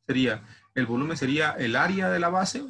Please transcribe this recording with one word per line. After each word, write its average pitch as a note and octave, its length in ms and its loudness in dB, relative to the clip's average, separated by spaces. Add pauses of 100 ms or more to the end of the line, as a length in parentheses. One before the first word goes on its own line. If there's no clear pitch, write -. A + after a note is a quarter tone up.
sería, B2+ 380 0 (300)
el C3 100 0
volumen C3+ 320 -2
sería D3+ 360 0
el A#2 220 -2
área F#3 360 2
de F3+ 100 0
la E3+ 80 2
base F#3+ 420 -2